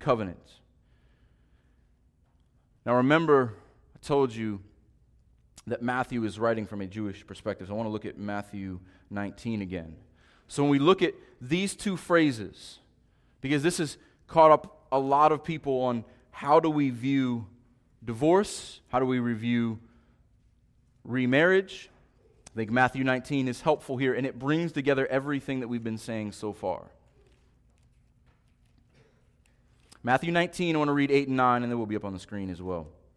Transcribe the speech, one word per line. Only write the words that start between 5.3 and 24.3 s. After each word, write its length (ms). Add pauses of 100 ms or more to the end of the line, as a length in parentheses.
that 160
Matthew 420
is 140
writing 280
from 140
a 60
Jewish 400
perspective. 400
So 80
I 20
want 120
to 40
look 120
at 120
Matthew 640 (320)
nineteen 500
again. 360 (500)
So 160
when 80
we 80
look 240
at 120 (260)
these 340
two 220
phrases, 840 (600)
because 240
this 140
has 200 (300)
caught 240
up 400
a 80
lot 320
of 100
people 400
on 220 (260)
how 300
do 100
we 200
view 580 (560)
divorce, 840
how 120
do 60
we 120
review 600 (1200)
remarriage, 880 (640)
I 20
think 140
Matthew 320
nineteen 460
is 140
helpful 340
here, 180
and 100
it 140